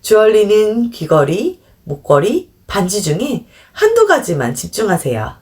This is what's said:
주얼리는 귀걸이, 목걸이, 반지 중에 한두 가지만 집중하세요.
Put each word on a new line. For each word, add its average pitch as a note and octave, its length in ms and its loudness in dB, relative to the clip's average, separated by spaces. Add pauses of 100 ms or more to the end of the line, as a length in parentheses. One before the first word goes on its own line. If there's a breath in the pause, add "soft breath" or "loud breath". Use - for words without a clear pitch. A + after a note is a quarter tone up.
주얼리는 G#3+ 880 2
귀걸이, E3 680 -2 (220 soft breath)
목걸이, D#3 680 -2 (160)
반지 G3 360 -4
중에 F#3+ 420 -4 (260 soft breath)
한두 A4 360 2
가지만 E3+ 480 -2
집중하세요. D#3+ 880 -4